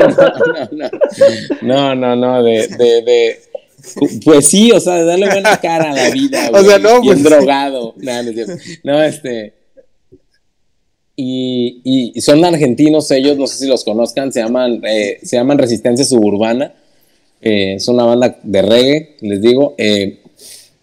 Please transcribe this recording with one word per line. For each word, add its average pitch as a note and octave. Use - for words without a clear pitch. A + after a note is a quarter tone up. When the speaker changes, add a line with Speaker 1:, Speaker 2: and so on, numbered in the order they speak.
Speaker 1:
no, C5
no. D4+
No, C3+
no, B2
no, B2
de, A2+
de, A#2
de, A#2
pues D3
sí, A3
o F#3+
sea, F3+
de E3+
darle F3+
buena G3
cara D#3+
a C#3
la B2
vida, C4+
Speaker 2:
<laughs> A#3
O G3+
sea, G3+
Speaker 1:
güey, -
Speaker 2:
no, A#3
Speaker 1:
bien F#3+
Speaker 2:
pues. -
Speaker 1:
drogado. C#3
No, B2
no A#2+
es A2
cierto. A2+
No, D3
este, B2
y, B2+
y, B2+
y A#2
son D3+
argentinos D3+
ellos, C#3
no C3+
sé A#2+
si C3+
los B2+
conozcan, A#2
se A#2+
llaman, A#2+
eh, G#2
se -
llaman C3+
Resistencia A#2+
Suburbana. A2+
Eh, G2+
es G2
una A#2+
banda B2
de F#2+
reggae, C3
les G2+
digo. B2+
Eh, G#2